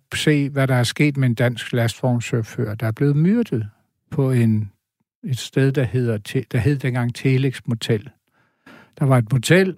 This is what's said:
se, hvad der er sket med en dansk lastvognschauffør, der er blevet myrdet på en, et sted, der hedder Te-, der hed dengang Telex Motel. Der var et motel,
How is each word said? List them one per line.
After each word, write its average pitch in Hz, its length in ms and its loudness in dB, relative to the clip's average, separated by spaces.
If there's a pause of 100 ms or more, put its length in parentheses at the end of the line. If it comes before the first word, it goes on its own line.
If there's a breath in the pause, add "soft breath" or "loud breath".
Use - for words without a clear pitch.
(160)
se, 143 340 2
hvad 139 180 0
der 131 80 2
er 123 80 2
sket 143 340 0
med 131 120 2
en 117 60 0
dansk 120 380 -2
lastvognschauffør, 117 1000 -2
der 113 120 -4
er 110 40 -2
blevet 143 240 2
myrdet 160 540 0 (420)
på 131 200 0
en, 110 400 2 (520)
et 139 140 -4
sted, 135 340 0
der 135 120 -2
hedder 117 340 -2
Te-, 120 340 -6
der 131 60 -2
hed 139 200 2
dengang 123 380 -4
Telex 131 500 0
Motel. 113 440 -4 (880 soft breath)
Der 151 60 2
var 131 120 4
et 120 140 0
motel, 170 460 2